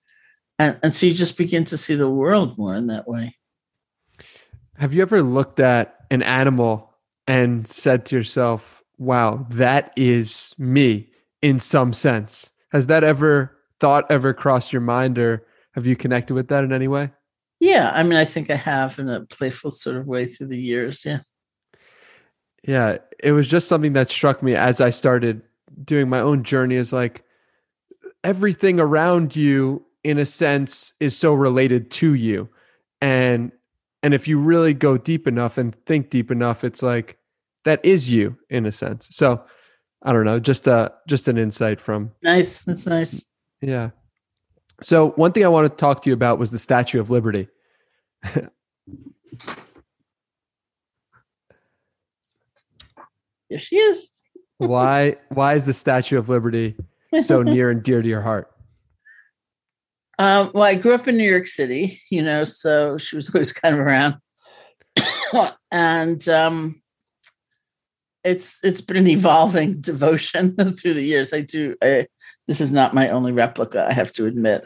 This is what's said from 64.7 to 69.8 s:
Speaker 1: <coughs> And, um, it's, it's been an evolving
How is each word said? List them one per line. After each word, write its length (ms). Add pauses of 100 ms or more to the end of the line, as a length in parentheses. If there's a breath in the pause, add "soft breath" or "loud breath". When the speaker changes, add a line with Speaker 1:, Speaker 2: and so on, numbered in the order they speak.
Speaker 1:
<coughs> 260 (140)
And, 580
um, 520 (1400)
it's, 400
it's 160
been 180
an 100
evolving 760